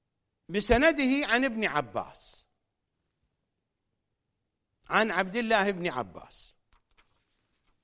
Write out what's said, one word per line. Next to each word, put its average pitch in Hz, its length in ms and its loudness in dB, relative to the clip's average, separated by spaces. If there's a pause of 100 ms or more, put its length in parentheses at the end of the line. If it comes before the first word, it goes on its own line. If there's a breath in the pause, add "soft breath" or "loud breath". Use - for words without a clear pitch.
(480)
بسنده 269 760 2
عن 233 180 2
ابن 226 200 -2
عباس، - 840 -6 (2500)
عن 208 200 2
عبد 185 260 -2
الله 220 340 2
بن 175 180 -4
عباس، - 680 -8 (1300)